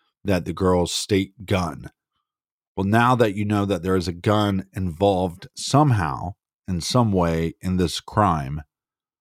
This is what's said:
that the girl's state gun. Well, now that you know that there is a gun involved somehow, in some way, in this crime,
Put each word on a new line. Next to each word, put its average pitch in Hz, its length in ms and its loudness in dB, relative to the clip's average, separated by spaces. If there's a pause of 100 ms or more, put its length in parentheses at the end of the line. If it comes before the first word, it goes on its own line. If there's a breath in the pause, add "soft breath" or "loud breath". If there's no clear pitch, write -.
(240)
that 92 220 0
the 85 80 -6
girl's 90 400 2
state - 520 -2
gun. 87 440 -4 (880)
Well, 98 80 -2
now 117 300 4
that 113 200 2
you 104 100 -2
know 101 200 0
that 95 180 -2
there 92 120 2
is 90 120 0
a 87 60 -4
gun 101 600 0
involved 92 840 -2
somehow, 101 800 0 (320)
in 87 140 -4
some 117 300 2
way, 82 500 0
in 92 160 -2
this 87 220 0
crime, 80 640 0 (580)